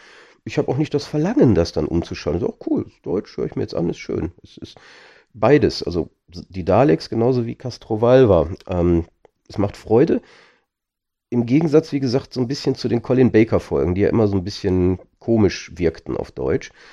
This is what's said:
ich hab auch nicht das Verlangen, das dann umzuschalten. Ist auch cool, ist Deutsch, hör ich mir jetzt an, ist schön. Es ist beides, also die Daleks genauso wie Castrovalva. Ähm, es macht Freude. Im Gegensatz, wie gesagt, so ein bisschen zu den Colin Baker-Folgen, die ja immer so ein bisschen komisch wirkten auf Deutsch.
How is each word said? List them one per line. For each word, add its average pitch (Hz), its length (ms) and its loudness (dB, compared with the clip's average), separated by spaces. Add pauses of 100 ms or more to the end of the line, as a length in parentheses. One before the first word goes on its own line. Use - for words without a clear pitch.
(440)
ich - 140 -8
hab 151 100 0
auch 127 100 -2
nicht 147 160 -2
das 139 100 -4
Verlangen, 156 500 2
das 85 160 2
dann 78 160 -4
umzuschalten. 85 560 -4
Ist - 60 -2
auch - 180 -14
cool, 311 220 -2
ist - 160 -20
Deutsch, - 320 -6
hör - 80 -6
ich - 100 -10
mir - 80 -6
jetzt - 140 -10
an, 85 120 -2
ist 82 100 -6
schön. - 340 -6 (100)
Es - 140 -20
ist - 220 -18 (540)
beides, 107 500 2
also 85 260 -4 (180)
die 90 380 -14
Daleks 135 440 2
genauso 117 380 -2
wie 117 80 -10
Castrovalva. 113 920 2 (180)
Ähm, 87 380 2 (440)
es - 100 -12
macht 101 180 -4
Freude. 165 460 2 (1080)
Im 120 160 -2
Gegensatz, 156 460 2
wie 143 80 -4
gesagt, 131 320 -4
so 127 80 -4
ein 120 80 -2
bisschen 135 260 -4
zu - 140 -6
den 117 140 0
Colin 127 280 2
Baker-Folgen, 90 640 2
die 92 60 -2
ja 98 80 2
immer 113 180 2
so 98 100 0
ein 92 80 -2
bisschen 92 540 0 (220)
komisch 110 560 0
wirkten 80 400 -4
auf - 160 -8
Deutsch. - 400 -4 (200)